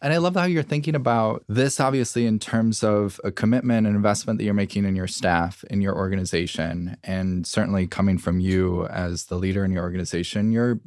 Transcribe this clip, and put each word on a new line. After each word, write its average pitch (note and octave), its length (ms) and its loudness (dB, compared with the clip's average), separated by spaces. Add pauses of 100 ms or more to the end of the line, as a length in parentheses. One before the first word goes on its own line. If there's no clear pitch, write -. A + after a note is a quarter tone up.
And C#3+ 100 0
I E3 60 2
love F3 160 2
how F3+ 120 2
you're E3+ 180 2
thinking D3+ 320 -2
about A#2 520 2
this, C3 320 0
obviously, C3 460 2
in G#2+ 140 2
terms A2+ 440 0
of G#2 400 2
a G2+ 80 -2
commitment A#2 540 2
and G#2 100 2
investment G#2 440 0
that - 40 -2
you're G#2 120 2
making G2+ 300 0
in F#2+ 100 0
your F#2 120 -2
staff, F2 640 0
in G2+ 120 0
your G2 140 0
organization, F2 1080 -2
and F#2 420 -2
certainly G2 400 0
coming F#2+ 320 0
from F2 220 -2
you F2+ 480 0
as F2 380 -6
the F2+ 120 -6
leader F#2+ 260 0
in F#2+ 80 0
your F2+ 120 -2
organization, F2+ 680 -2
you're A#2 360 0